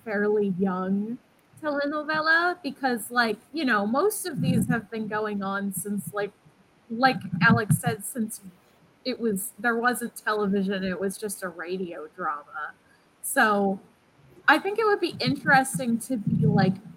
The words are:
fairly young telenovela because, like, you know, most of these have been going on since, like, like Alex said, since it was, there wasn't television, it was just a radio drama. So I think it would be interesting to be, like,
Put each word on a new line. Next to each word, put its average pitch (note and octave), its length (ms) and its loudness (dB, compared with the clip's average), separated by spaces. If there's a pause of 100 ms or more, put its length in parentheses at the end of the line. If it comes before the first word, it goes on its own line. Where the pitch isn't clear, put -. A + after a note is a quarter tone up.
fairly G#3 560 2
young G3 580 0 (460)
telenovela D#4 1000 0
because, B3+ 480 -4
like, A#3 280 2 (160)
you D#4+ 100 -4
know, G#3+ 240 2
most D#4+ 380 0
of E4+ 160 -4
these - 260 2
have A#3 240 -2
been A3 160 -4
going G#3 340 -4
on G3 320 -2
since, G3+ 400 -6
like, G3+ 180 -4 (580)
like A#3+ 260 2 (260)
Alex A3+ 380 6
said, A3 240 -4
since - 380 -6 (640)
it B3+ 160 -4
was, G#3 360 -2
there A#3 200 0
wasn't A#3 400 0
television, G3+ 640 0
it F#3 160 -2
was F#3+ 180 -4
just G3+ 260 -8
a F#3 60 -4
radio E3+ 640 -8
drama. D#3 580 -8 (480)
So G3+ 580 2 (720)
I D#4 100 8
think G4 180 -4
it A4+ 80 2
would G4+ 140 2
be F4 220 -4
interesting C4 800 2
to C4 180 -4
be, F3 280 2
like, F#3+ 300 4 (220)